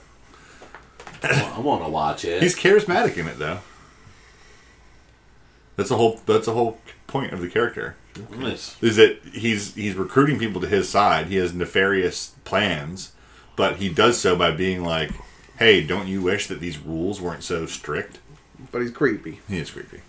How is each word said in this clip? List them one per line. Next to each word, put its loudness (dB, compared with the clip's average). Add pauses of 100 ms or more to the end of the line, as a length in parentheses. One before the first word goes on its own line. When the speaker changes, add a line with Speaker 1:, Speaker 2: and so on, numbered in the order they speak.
(1200)
Speaker 1:
I -4 (140)
wa-, -8
I -6
wanna -2
watch -2
it. 0
Speaker 2:
He's 2
charismatic 4
in -4
it, -10
though. -6 (2250)
That's -2
the 2
whole, 2
that's 2
the -2
whole 0 (280)
point -6
of -8
the -6
character. -2 (380)
Speaker 1:
Nice. -8
Speaker 2:
Is 2
that 8 (120)
he's, -4
he's -6
recruiting 2
people -4
to -4
his 0
side. 2
He -4
has 0
nefarious 0 (120)
plans, -2 (440)
but 0
he -4
does 4
so 2
by 2
being -2
like, -4 (480)
"Hey, 6
don't -4
you -4
wish 0
that -8
these -8
rules -6
weren't -8
so -4
strict?" -10 (540)
Speaker 3:
But -4
he's -4
creepy. -2
Speaker 2:
He -4
is -6
creepy. -18